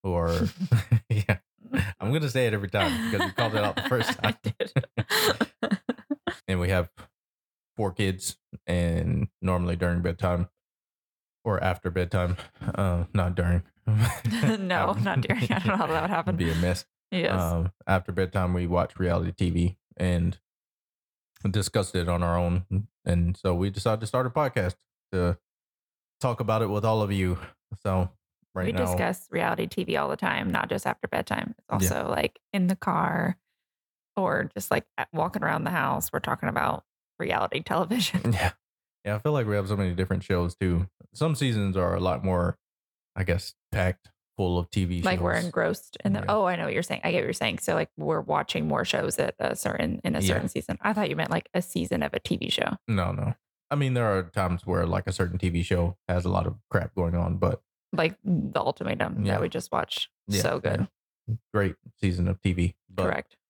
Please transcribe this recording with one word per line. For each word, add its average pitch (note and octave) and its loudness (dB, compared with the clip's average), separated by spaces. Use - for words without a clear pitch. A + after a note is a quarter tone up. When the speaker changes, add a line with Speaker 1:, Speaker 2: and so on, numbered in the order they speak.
Speaker 1:
who F#2 0
are, E2+ 2
Speaker 2:
<laughs> A2 2
Speaker 1:
<laughs> - 2
yeah, G#2 2
I'm G#2+ -2
gonna D3+ 0
say B2 2
it A2 2
every G2+ -2
time A2 0
because G#2 0
we F#2+ -6
called A2 0
it G#2 2
out G2+ 0
the - -4
first B2+ 0
Speaker 2:
<laughs> - -6
I G#2+ 4
Speaker 1:
time. - -4
Speaker 2:
did. - 0
<laughs> - -
Speaker 1:
And F#2 0
we F2 2
have F2+ 2
four G2+ 0
kids, F#2+ -2
and E2+ 2
normally F2+ 0
during F2 0
bedtime F2 0
or G2 0
after F2+ -2
bedtime, F2+ 0
uh, F2 2
not F2+ 0
during. F2 2
<laughs> - -20
Speaker 2:
<laughs> C3+ 2
No, F3+ 0
Speaker 1:
Um, G#3 0
Speaker 2:
not G3 2
during. - 0
I - 0
don't F#3 -2
know G3+ 2
how D#3+ 0
that D#3+ 2
would F3 0
happen. E3+ 0
Speaker 1:
It'd E3 2
be D#2+ 2
a E2 2
mess. F2+ 0
Speaker 2:
Yes. F3+ 0
Speaker 1:
Um, E2+ 2
after F#2+ 2
bedtime, F2+ 0
we F2 0
watch F2 0
reality F2 2
T F2 2
V F2 2
and F2+ 2
discussed G2 0
it F2 0
on F2 2
our E2+ 2
own. F2+ 0
And F2 2
so - 0
we F#2 0
decided G#2+ 0
to A2 -8
start B2+ 0
a A#2+ -2
podcast A#2+ 0
to F2 0
talk B2 -2
about A2 2
it G#2+ 0
with G#2 -2
all A2 4
of G2+ 0
you. F#2 2
So F#2 0
right F#2 -2
Speaker 2:
We - 0
Speaker 1:
now - 0
Speaker 2:
discuss F#3 0
reality - 0
T F#3 -4
V E3 -2
all C#3+ 0
the - -2
time, F3 -2
not - 0
just - -2
after - -4
bedtime. - -4
It's F#2+ 2
Speaker 1:
Yeah. - 0
Speaker 2:
also, - -2
like, - -2
in F#3 2
the F#3 2
car - 0
or - 0
just, - -4
like, - 0
at, - -4
walking D#3+ -2
around D#3 0
the D3+ -2
house. C#3+ 0
We're - -2
talking - -2
about - -2
reality - -2
television. F#3 0
<laughs> - -
Speaker 1:
Yeah. F#2 0
Yeah, G#2 -2
I G#2+ -2
feel D3+ 0
like C3+ 2
we G#2 0
have G2 0
so G#2 0
many F#2+ 0
different F#2 0
shows, F2 0
too. F2+ 2
Some D#3 0
seasons G#2+ 0
are F2+ 2
a F2+ 0
lot F2+ 0
more, F2+ 2
I F#2+ -4
guess, F2 -2
packed F2+ 0
full F2 2
of E2+ -4
T F#2 0
V F2 -2
Speaker 2:
Like, F#3 0
we're F3 0
Speaker 1:
shows. F3 -2
Speaker 2:
engrossed E3+ -4
in G3 2
the G3+ -2
Speaker 1:
Yeah. - -8
Speaker 2:
Oh, G#3 2
I F3+ 0
know E3 -6
what - -4
you're E3+ 0
saying. - -6
I E3+ 0
get - 0
what - -2
you're - -4
saying. - -2
So, - -2
like, D#3+ -2
we're D3+ -2
watching D3+ -2
more D3+ 0
shows - -2
at - -2
a - -2
certain, - -2
in - -2
a - -2
Speaker 1:
Yeah. - 0
Speaker 2:
certain - -2
season. - -6
I G#3 0
thought G#3 0
you D#3 -4
meant, D#3+ -2
like, E3 -2
a F3+ 0
season - -2
of - -2
a - -2
T - -2
V - -4
show. - -2
Speaker 1:
No, F#2+ 0
no. F#2+ -2
I D3 0
mean, C3+ 2
there A#2+ 2
are F#2+ 2
times F2 -2
where, F2+ 2
like, F#2 0
a F#2+ -2
certain F2 0
T F#2 0
V E2+ 2
show F2 2
has F2+ 0
a F2+ 0
lot F2+ 2
of - -6
crap - 0
going E2+ 0
on, F2 0
but F#2+ 0
Speaker 2:
Like E3 -2
The E3+ 0
Ultimatum - -2
Speaker 1:
Yeah. G2 2
Speaker 2:
that F2+ 2
we - -2
just - -6
watched. - -4
Speaker 1:
Yeah, G2 2
Speaker 2:
So - 0
good. - -2
Speaker 1:
yeah. A2+ -2
Great G2 2
season F2+ 2
of F#2 -2
T F#2+ 2
V. F2 2
But, F#2+ -2
Speaker 2:
Correct. - -2